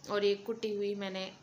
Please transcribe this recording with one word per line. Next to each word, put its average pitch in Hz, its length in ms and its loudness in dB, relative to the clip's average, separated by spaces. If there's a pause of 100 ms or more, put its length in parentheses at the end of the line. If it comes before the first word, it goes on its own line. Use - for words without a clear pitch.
और 202 160 4
एक 202 200 4
कुटी 220 300 -2
हुई 202 200 0
मैंने 190 360 -4 (120)